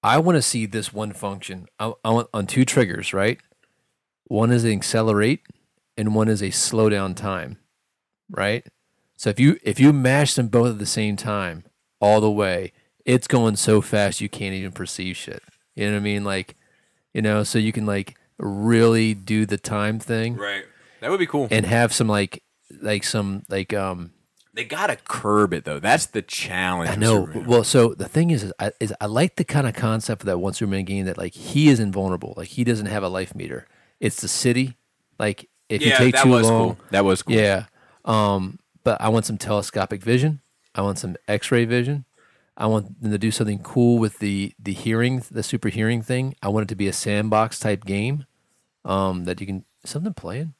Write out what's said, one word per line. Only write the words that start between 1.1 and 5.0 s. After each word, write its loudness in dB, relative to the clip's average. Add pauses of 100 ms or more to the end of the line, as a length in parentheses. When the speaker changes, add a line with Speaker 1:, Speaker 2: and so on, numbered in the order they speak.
Speaker 1:
function. -10 (140)
I, -4 (120)
I 2
want 2
on -4
two 2
triggers, 0
right? 0 (840)
One 2
is 4
an 2
accelerate, 0 (560)